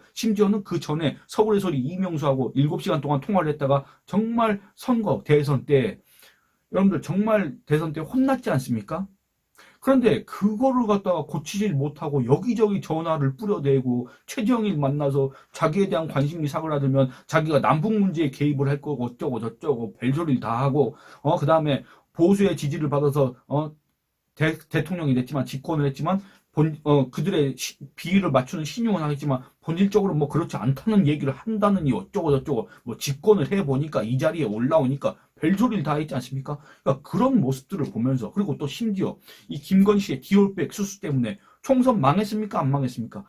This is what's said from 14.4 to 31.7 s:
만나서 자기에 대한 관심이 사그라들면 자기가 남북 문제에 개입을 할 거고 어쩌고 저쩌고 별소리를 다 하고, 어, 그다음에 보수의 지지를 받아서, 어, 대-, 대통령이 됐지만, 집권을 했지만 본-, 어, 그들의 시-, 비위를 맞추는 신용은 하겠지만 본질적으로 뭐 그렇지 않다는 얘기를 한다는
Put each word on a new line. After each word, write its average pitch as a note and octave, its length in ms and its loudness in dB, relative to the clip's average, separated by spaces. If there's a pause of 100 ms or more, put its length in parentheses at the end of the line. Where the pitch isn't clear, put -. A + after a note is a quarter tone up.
만나서 C#3 540 0 (200)
자기에 E3 380 0
대한 D#3+ 180 -2
관심이 D3 400 -2
사그라들면 C#3 600 0 (180)
자기가 D#3 320 0
남북 D#3+ 340 2
문제에 E3+ 380 0
개입을 C#3+ 380 0
할 C#3+ 120 -2
거고 C3+ 220 -6
어쩌고 A#2+ 360 -6
저쩌고 A#2 580 -4
별소리를 C3+ 420 0
다 A2+ 220 -2
하고, C#3 340 0 (260)
어, E3 160 0
그다음에 D3+ 460 2 (300)
보수의 F#3 420 4
지지를 D3+ 340 -4
받아서, C#3+ 460 0 (120)
어, D3+ 260 -2 (640)
대-, D#3 200 0 (120)
대통령이 D#3+ 460 0
됐지만, B2+ 300 -2
집권을 D3 420 -2
했지만 E3 340 -2 (320)
본-, D#3 300 0
어, C#3 260 4
그들의 D3+ 480 -2
시-, - 200 -10 (180)
비위를 F3+ 360 0
맞추는 C#3 320 0
신용은 G3+ 380 -2
하겠지만 C#3+ 420 -2 (180)
본질적으로 G3 520 2
뭐 D3 140 0
그렇지 E3 300 -2
않다는 D3 500 2
얘기를 C3+ 260 0
한다는 G3+ 520 0